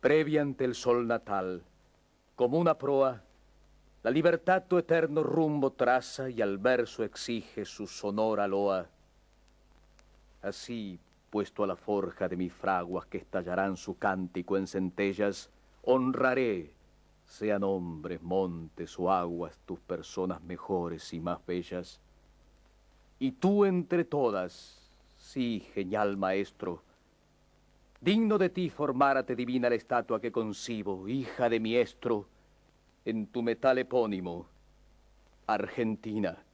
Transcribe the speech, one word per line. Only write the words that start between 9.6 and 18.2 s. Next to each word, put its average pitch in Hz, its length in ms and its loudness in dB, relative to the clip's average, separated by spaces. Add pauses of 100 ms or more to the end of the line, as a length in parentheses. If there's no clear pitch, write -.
Así, 101 580 -8 (300)
puesto 104 360 0
a - 20 0
la 92 100 -2
forja 95 520 -2
de 87 80 -4
mis 90 160 -4
fraguas 90 540 -2
que - 120 -8
estallarán 92 580 -2
su - 220 -10
cántico 95 580 -2
en 95 100 0
centellas, 98 840 -2 (400)
honraré, 127 840 2 (500)
sean 104 400 -2
hombres, 85 560 -4